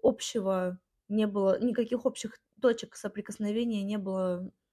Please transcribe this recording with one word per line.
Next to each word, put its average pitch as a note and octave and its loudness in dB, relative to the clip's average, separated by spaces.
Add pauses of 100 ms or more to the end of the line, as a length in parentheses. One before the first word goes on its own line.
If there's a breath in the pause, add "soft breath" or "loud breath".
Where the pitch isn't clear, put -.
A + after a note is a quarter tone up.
общего F#3+ 0 (300)
не G#3+ 2
было, G3 4
никаких A#3+ 0
общих - -4 (220)
точек A#3 2
соприкосновения G#3+ -4
не G#3 -2
было F#3 -2 (220)